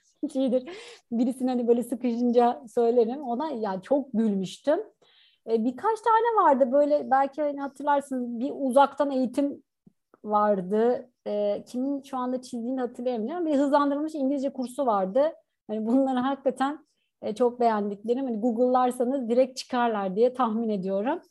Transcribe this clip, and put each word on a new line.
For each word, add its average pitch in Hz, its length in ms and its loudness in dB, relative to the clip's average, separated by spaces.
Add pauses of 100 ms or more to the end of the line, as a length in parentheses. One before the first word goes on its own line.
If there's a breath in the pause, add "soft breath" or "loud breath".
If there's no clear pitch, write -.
<laughs> - 280 -10
şeydir. 254 380 0 (420 loud breath)
Birisini 247 380 0
hani 247 180 -2
böyle 240 140 4
sıkışınca 240 800 2 (120)
söylerim. 240 480 2
Ona 277 280 -4
ya 208 320 -4
çok 277 300 -2
gülmüştüm. 214 680 0 (720)
E, 226 140 2
birkaç 381 360 -2
tane 440 440 4
vardı 269 280 4
böyle 285 380 2
belki 277 320 0
hani 285 180 -4
hatırlarsınız 277 800 -2
bir 277 140 -4
uzaktan 277 560 2
eğitim 269 520 -2 (600)
vardı. 208 840 0 (180)
E, 208 400 -2
kimin 269 360 -4
şu - 140 -12
anda 254 260 -4
çizdiğini 254 380 -6
hatırlayamıyorum. 247 680 -4
Bir 302 100 2
hızlandırılmış 285 580 2
İngilizce 277 380 -2
kursu 254 340 -6
vardı. 214 460 0 (360)
Hani 214 180 -6
bunları 262 320 2
hakikaten, 269 680 -4 (360)
e, 220 120 -6
çok 247 260 0
beğendiklerim. 220 640 0
Hani 233 160 -4
Google'larsanız 254 880 0
direkt 254 280 2
çıkarlar 214 600 -2
diye 247 180 2
tahmin 233 340 -2
ediyorum. 202 500 -2 (120)